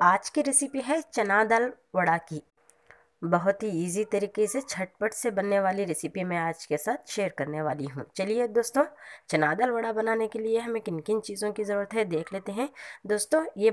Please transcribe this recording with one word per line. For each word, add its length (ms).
आज 280
की 120
रेसिपी 400
है 180
चना 300
दाल 280
वड़ा 240
की। 220
बहुत 420
ही 60
ईजी 220
तरीके 440
से 140
झटपट 520
से 180
बनने 280
वाली 260
रेसिपी 380
मैं 140
आज 280
के 120
साथ 320
शेयर 280
करने 240
वाली 240
हूँ। 200
चलिए 340
दोस्तों, 360
चना 240
दाल 180
वड़ा 200
बनाने 360
के 120
लिए 200
हमें 220
किन 180
किन 200
चीज़ों 320
की 120
ज़रूरत 300
है 140
देख 260
लेते 180
हैं। 180
दोस्तों, 380
ये 160